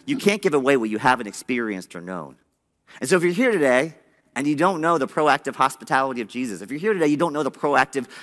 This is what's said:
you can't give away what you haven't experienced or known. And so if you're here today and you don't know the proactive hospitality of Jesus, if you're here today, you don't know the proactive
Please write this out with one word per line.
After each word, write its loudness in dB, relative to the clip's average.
you -2
can't 0
give 0
away 4
what 0
you -2
haven't 2
experienced -6
or -12
known. -12
And -4
so 4
if 4
you're 2
here 2
today 2
and -2
you 0
don't 2
know 2
the 0
proactive 0
hospitality 0
of -10
Jesus, -6
if -14
you're -8
here 0
today, 2
you 2
don't 0
know -2
the -2
proactive 0